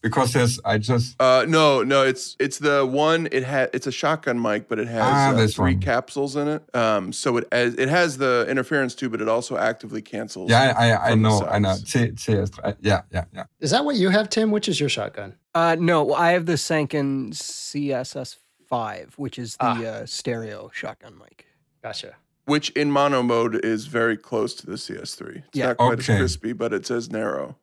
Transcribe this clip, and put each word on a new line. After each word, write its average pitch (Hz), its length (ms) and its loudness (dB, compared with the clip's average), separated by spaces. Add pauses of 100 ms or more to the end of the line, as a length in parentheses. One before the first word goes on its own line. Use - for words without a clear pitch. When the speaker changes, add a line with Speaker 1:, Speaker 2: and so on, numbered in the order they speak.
Speaker 1:
Because 120 320 0
there's, 123 320 2
I 107 100 2
just 117 420 0
Speaker 2:
Uh, 131 300 6
no, 151 340 6
no, 135 220 4
it's, 131 340 -2
it's 143 200 -2
the 143 260 2
one, 156 480 2
it 131 100 0
ha-, 131 300 0
it's 131 140 -4
a 135 40 -2
shotgun 147 480 -2
mic, 107 300 -2
but 110 100 -2
it 113 80 -2
has, 117 160 -4
Speaker 1:
Ah, 135 280 4
Speaker 2:
uh, - 20 2
Speaker 1:
this 113 240 2
Speaker 2:
three 90 160 2
Speaker 1:
one. 95 80 0
Speaker 2:
capsules 131 560 -2
in 147 100 0
it. 151 300 -4
Um, 107 340 0
so 120 280 0
it, - 120 -4
as, 120 260 2
it 131 120 0
has 160 300 2
the 127 280 2
interference 135 480 -2
too, 131 140 -6
but 110 140 -4
it 110 80 -2
also 120 260 -2
actively 110 460 -4
cancels 101 480 -8
Speaker 1:
Yeah, 123 260 6
I, 117 140 4
I, 110 160 2
I 117 60 4
Speaker 2:
from 110 100 4
the 110 80 4
Speaker 1:
know, 104 160 4
I 101 120 0
know. 95 180 2
Speaker 2:
sides. - 140 -10
Speaker 1:
C-, 120 280 0
C - 200 -4
S 95 120 -2
three, - 320 -6
yeah, 98 180 2 (100)
yeah, 87 220 -4
yeah. 95 120 -12 (160)
Speaker 3:
Is 147 100 -2
that 269 160 2
what 294 100 0
you 190 140 2
have, 208 180 2
Tim? 220 220 0
Which 208 180 0
is 151 100 -2
your - 120 0
shotgun? 101 460 -8 (180)
Speaker 4:
Uh, 165 260 4
no, 165 320 4
I 170 200 4
have 175 120 2
the 170 140 0
Sanken 139 760 -2
C - 560 -8
S 127 240 -6
S 131 220 -12 (320)
five, 107 480 -6
which 135 220 -8
is 117 180 -10
the, 127 80 -2
Speaker 3:
Ah. 117 200 0
Speaker 4:
uh, 110 200 -8
stereo 113 680 -8
shotgun - 420 -12
mic. - 300 -20 (360)
Speaker 3:
Gotcha. 107 340 -12 (280)
Speaker 2:
Which 147 280 0
in 147 180 0
mono 139 320 2
mode 117 420 0
is 110 220 -2
very 113 320 0
close 117 380 -4
to - 100 -18
the 98 100 -10
C - 240 -12
S - 140 -12
three. - 340 -16
It's - 80 -10
Speaker 4:
Yeah. 127 120 0
Speaker 2:
not 117 100 -2
quite 120 220 4
as - 100 -4
Speaker 1:
Okay. 104 80 4
Speaker 2:
crispy, 95 340 -2
but 113 220 -4
it's - 160 -4
as 117 200 -4
narrow. 104 520 -6